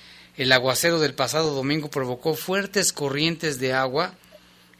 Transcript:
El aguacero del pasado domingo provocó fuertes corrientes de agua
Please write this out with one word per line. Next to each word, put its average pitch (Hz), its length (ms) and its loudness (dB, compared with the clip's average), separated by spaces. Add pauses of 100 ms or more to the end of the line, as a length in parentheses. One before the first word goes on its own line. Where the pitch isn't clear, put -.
(380)
El 131 140 2
aguacero 131 480 4
del 143 160 0
pasado 147 380 0
domingo 147 360 -2
provocó 131 460 -2
fuertes 196 580 -2
corrientes 147 680 -2
de 131 140 0
agua 135 400 0 (680)